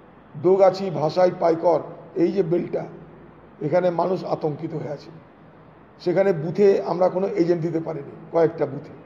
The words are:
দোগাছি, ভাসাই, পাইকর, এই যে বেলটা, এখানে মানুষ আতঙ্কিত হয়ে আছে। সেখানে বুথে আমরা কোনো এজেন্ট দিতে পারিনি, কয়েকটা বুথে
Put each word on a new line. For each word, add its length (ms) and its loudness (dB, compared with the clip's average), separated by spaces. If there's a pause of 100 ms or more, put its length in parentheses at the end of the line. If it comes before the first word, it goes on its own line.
(420)
দোগাছি, 480 4
ভাসাই, 400 2 (100)
পাইকর, 400 2 (340)
এই 180 2
যে 100 2
বেলটা, 440 -2 (760)
এখানে 300 0
মানুষ 340 -2
আতঙ্কিত 500 -6
হয়ে 140 -8
আছে। 220 -12 (880)
সেখানে 320 2
বুথে 500 2
আমরা 260 0
কোনো 180 -2
এজেন্ট 360 0
দিতে 180 -2
পারিনি, 300 -8 (220)
কয়েকটা 340 2
বুথে 260 -10 (140)